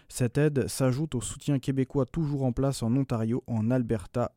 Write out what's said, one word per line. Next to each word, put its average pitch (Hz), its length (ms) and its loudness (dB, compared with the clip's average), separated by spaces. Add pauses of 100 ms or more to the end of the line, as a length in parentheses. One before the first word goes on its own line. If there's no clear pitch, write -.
Cette - 280 0
aide 143 300 2
s'ajoute 135 480 0
au 117 60 -2
soutien - 360 -2
québécois 135 480 0
toujours 147 380 -2
en 127 80 2
place 135 320 0
en 117 120 2
Ontario, 120 520 0
en 113 240 0
Alberta, 120 640 0